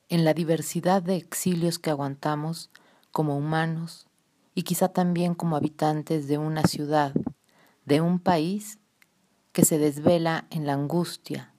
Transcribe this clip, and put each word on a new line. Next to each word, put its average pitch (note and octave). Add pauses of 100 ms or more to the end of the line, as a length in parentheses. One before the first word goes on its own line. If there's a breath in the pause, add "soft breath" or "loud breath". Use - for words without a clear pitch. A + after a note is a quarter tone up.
en E3+
la D#3
diversidad E3
de F3+
exilios E3+
que -
aguantamos D3+ (420 soft breath)
como D3+
humanos D#3+ (460)
y F3
quizá F#3
también F3
como E3
habitantes D3+
de D3
una D#3
ciudad, D3 (720 soft breath)
de D3
un F3
país F3+ (720)
que -
se D#3+
desvela D#3
en D#3
la C#3+
angustia C#3+